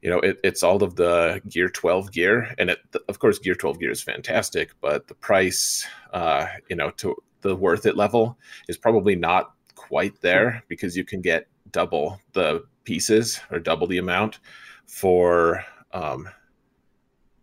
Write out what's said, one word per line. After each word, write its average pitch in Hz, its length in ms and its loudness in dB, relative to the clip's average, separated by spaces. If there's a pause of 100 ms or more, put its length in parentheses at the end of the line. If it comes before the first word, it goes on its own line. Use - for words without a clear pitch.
you 87 100 -2
know, 90 80 2
it, 95 240 0
it's 95 180 0
all 95 220 4
of 90 120 -2
the 87 540 2
Gear 90 200 0
twelve 95 420 -2
gear. 107 480 0
And 90 100 0
it, 87 100 -2 (140)
th-, - 160 -4
of 101 80 -8
course, - 220 2
Gear 90 160 -2
twelve - 240 -4
gear 73 100 -4
is - 120 -6
fantastic, - 800 -4
but 73 280 -4
the - 80 -20
price, - 720 0 (280)
uh, 80 320 0 (240)
you 92 60 -6
know, 76 160 -4
to - 240 -6 (260)
the 98 140 0
worth 90 320 2
it - 100 0
level 113 400 2 (320)
is 85 80 -6
probably 104 380 4
not 87 380 0 (220)
quite 82 460 -4
there, 107 460 2
because 87 280 -6
you 92 80 -4
can 92 180 -8
get 82 260 0 (240)
double 85 500 -2 (120)
the 82 300 0 (200)
pieces 110 580 0 (100)
or 85 80 -4
double 82 280 -2
the 90 100 -2
amount 92 420 -2 (460)
for, 87 800 2 (280)
um, 78 360 -8 (1120)